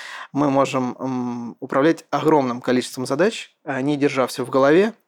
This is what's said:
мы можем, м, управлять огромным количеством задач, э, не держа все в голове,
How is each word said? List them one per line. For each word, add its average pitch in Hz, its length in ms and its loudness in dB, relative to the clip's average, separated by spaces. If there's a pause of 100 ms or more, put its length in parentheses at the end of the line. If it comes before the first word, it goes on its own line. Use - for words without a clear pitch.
(320)
мы 143 180 0
можем, 131 480 0
м, 123 600 -6
управлять 151 500 0
огромным 139 500 0
количеством 127 460 -2
задач, 156 480 -2 (100)
э, 135 180 -6
не 147 140 0
держа 135 300 0
все - 180 -6
в 127 60 -10
голове, 151 440 4 (140)